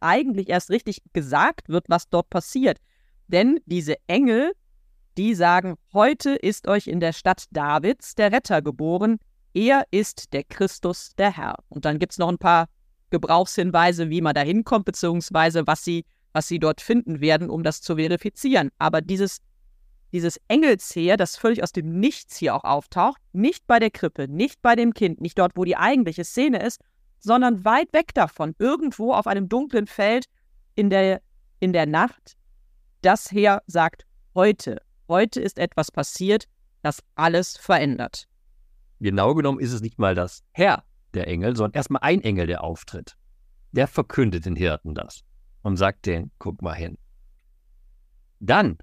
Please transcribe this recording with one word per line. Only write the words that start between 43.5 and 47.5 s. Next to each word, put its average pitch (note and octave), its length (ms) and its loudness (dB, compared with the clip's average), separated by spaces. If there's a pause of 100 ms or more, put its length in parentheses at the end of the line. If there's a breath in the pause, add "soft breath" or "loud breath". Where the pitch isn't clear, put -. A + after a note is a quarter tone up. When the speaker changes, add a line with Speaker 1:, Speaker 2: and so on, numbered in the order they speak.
Speaker 2:
Der C3 160 0
verkündet G#2 580 -2
den F2+ 120 -6
Hirten D#2+ 360 -4
das - 280 -14 (400)
und G2 160 -4
sagt F#2+ 280 -2
denen, F2 320 -4
„Guck - 240 -10
mal E2 140 -8
hin.“ E2 220 -12 (1400)